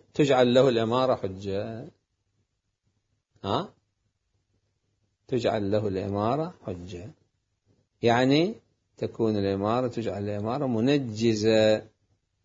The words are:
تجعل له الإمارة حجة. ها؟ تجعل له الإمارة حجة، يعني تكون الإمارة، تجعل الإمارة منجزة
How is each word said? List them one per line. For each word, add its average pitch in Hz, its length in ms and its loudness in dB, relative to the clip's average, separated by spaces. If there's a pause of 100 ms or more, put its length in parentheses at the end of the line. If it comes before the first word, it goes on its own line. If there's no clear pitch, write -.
(140)
تجعل 127 400 4
له 131 160 6
الإمارة 117 460 0
حجة. 104 760 -8 (1500)
ها؟ 131 300 -4 (1500)
تجعل 104 440 -2
له 107 160 0
الإمارة 104 640 -4 (120)
حجة، 90 460 -12 (920)
يعني 131 540 2 (420)
تكون 110 400 -2
الإمارة، 101 500 0
تجعل 104 360 -6
الإمارة 107 420 -4
منجزة 110 1200 2 (560)